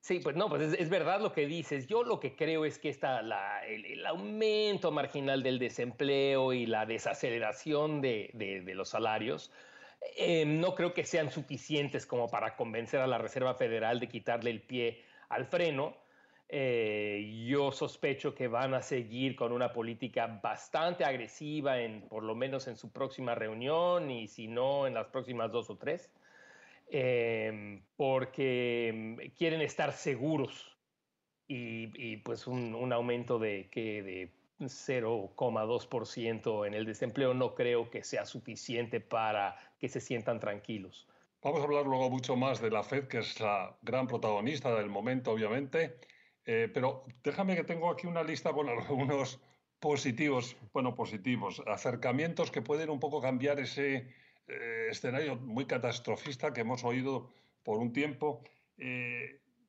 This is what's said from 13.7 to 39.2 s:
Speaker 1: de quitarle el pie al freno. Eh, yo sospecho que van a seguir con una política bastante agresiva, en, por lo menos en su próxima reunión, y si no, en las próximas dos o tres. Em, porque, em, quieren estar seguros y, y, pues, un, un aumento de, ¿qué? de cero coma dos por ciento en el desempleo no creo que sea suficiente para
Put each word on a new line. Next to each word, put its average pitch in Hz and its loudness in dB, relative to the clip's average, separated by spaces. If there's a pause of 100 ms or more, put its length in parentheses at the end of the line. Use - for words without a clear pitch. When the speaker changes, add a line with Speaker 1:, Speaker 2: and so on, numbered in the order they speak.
Speaker 1:
de 120 -2
quitarle 117 0
el 107 -2
pie 117 -2 (240)
al 120 -2
freno. 156 0 (500)
Eh, 110 0
yo 139 4
sospecho 139 -2
que 127 -2
van 127 2
a 123 2
seguir 123 -2
con 120 0
una 120 0
política 117 -2
bastante 165 -2
agresiva, 139 0
en, 107 -6
por 107 -6
lo 110 -2
menos 131 -2
en 113 -10
su 107 -14
próxima 123 -4
reunión, 143 0
y 113 -6
si 113 -12
no, 135 2
en 123 0
las 110 -2
próximas 120 -4
dos 113 -2
o 101 -10
tres. 160 -4 (840)
Em, 113 0 (140)
porque, 127 2
em, 110 -4 (200)
quieren 160 2
estar 143 0
seguros 143 -2 (720)
y, 113 -6 (220)
y, 110 -8
pues, 117 -6
un, 123 -2
un 123 0
aumento 120 2
de, 101 -2
¿qué? 110 -4
de 92 -8 (360)
cero 117 -2
coma 113 0
dos 113 -2
por 110 -4
ciento 113 -2
en 101 -4
el 110 -2
desempleo 127 0
no 127 2
creo 120 2
que 104 -8
sea 120 -2
suficiente 117 -4
para 107 0 (240)